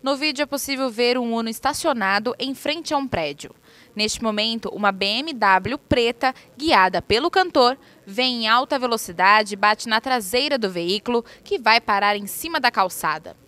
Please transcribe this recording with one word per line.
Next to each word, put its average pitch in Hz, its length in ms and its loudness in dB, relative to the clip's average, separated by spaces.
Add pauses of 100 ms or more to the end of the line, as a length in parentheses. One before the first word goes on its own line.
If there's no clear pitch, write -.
No 269 140 0
vídeo 285 260 -2
é 285 60 2
possível 269 420 -2
ver 240 280 0
um 233 160 -2
Uno 226 140 -2
estacionado 226 920 -2
em 262 160 -4
frente 302 360 -6
a 302 60 0
um 277 100 -2
prédio. 151 460 -6 (420)
Neste 214 280 -4
momento, 220 460 -2
uma 202 220 0
B 190 140 -2
M 254 280 -4
W 208 440 2
preta, 233 560 0 (240)
guiada 190 460 4
pelo 254 260 0
cantor, 302 480 2 (280)
vem 240 380 -4
em 214 40 -2
alta 254 320 2
velocidade 208 760 2
e 202 40 -8
bate 208 300 0
na 226 140 0
traseira 254 560 -2
do 202 140 -2
veículo, 202 520 -2 (200)
que 403 160 -4
vai 226 200 4
parar 208 360 0
em 202 100 -8
cima 320 340 -6
da 247 120 2
calçada. 175 680 -4 (100)